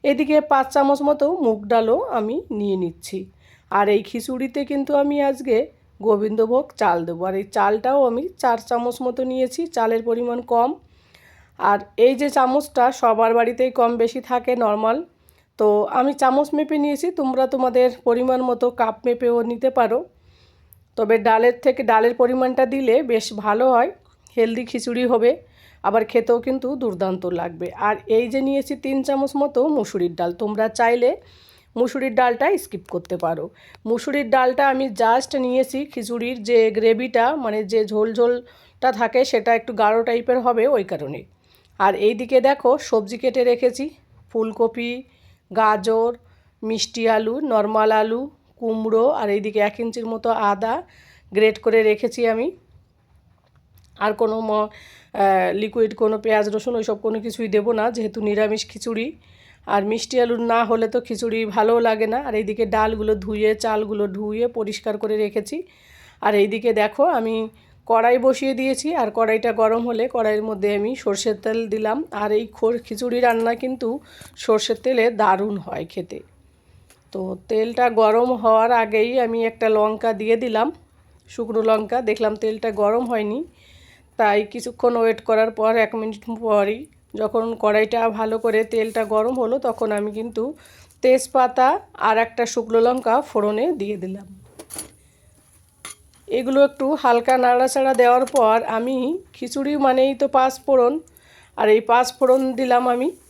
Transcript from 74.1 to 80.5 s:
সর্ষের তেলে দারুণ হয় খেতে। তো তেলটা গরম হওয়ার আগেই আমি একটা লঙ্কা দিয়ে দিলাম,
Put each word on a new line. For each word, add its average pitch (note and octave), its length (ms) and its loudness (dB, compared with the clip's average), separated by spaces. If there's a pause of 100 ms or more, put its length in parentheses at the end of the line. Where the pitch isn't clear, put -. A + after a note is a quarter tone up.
সর্ষের G#3+ 400 0
তেলে A#3+ 360 0
দারুণ G3+ 460 0
হয় D#3+ 280 -10
খেতে। - 340 -12 (920)
তো F#3+ 260 -8 (100)
তেলটা A#3 420 0
গরম A3+ 440 2
হওয়ার A3 380 4
আগেই A3+ 480 2
আমি A3+ 260 0
একটা A3+ 240 -2
লঙ্কা G#3+ 440 2
দিয়ে A3 240 0
দিলাম, A#3 340 -2 (560)